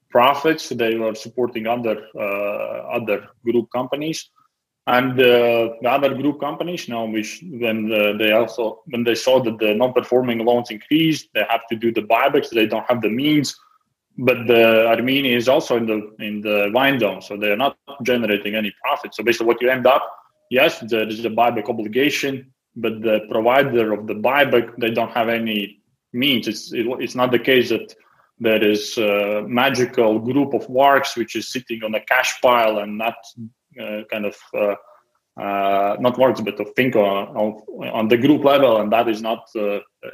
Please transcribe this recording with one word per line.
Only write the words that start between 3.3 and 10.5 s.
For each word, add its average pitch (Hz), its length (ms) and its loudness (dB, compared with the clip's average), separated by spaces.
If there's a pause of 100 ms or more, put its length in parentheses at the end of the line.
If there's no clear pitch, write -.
group 117 260 0
companies. 143 600 -6 (560)
And, 127 340 2
uh, 120 600 4
the 120 80 0
other 139 240 0
group 143 260 -4
companies 160 480 -8
now, 117 160 -6
which 107 420 -8
when 113 400 -4
the, 104 320 2
they 107 140 4
also, 113 540 0
when 120 180 -4
they 117 100 2
saw 127 280 2
that 110 160 -2
the 107 160 2
non-performing 123 640 0
loans 120 320 2